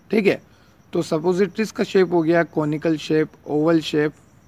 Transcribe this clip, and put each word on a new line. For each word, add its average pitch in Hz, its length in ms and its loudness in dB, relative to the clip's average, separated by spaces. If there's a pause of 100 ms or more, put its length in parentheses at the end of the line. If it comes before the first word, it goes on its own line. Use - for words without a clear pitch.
(100)
ठीक 208 160 2
है, 156 140 2 (520)
तो 175 100 -2
सपोजिटरीज 180 680 -2
का 214 140 -4
शेप 185 280 2
हो 170 100 4
गया 170 220 2
कॉनिकल 156 540 -2
शेप, 156 320 -2 (160)
ओवल 156 360 2
शेप, 151 300 -2 (360)